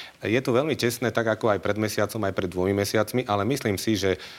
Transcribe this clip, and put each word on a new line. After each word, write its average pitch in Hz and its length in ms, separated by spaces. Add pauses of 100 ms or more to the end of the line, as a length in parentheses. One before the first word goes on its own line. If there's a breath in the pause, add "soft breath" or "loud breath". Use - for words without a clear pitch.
(240 loud breath)
Je 107 160
to 127 160
veľmi 151 160
tesné, 120 400
tak 113 160
ako 110 240
aj 98 80
pred 101 160
mesiacom, 107 400
aj 101 160
pred 95 160
dvomi 90 240
mesiacmi, 107 560
ale 101 160
myslím 113 320
si, 113 160
že 95 240 (220 loud breath)